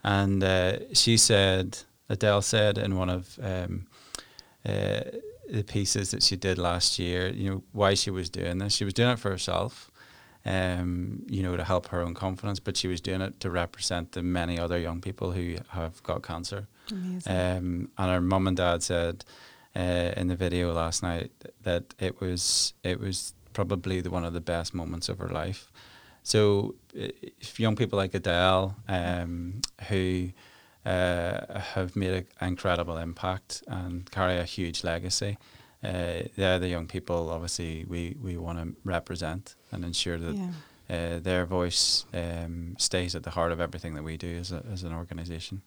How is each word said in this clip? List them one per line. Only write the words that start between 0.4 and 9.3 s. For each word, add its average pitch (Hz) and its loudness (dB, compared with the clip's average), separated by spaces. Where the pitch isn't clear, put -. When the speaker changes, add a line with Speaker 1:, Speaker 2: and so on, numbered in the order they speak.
Speaker 1:
uh, 92 2
she 117 6
said, 98 6
Adele 101 4
said 104 4
in 101 0
one 92 2
of, 90 -4
um, 90 -4
uh, 50 0
the 107 -2
pieces 98 0
that - 0
she 95 6
did 92 2
last 90 2
year, 90 0
you 95 -2
know, 95 -2
why 98 6
she 98 2
was 92 -4
doing 87 -2
this. 101 0
She - 2
was 98 -2
doing 120 6
it 120 0
for 101 -2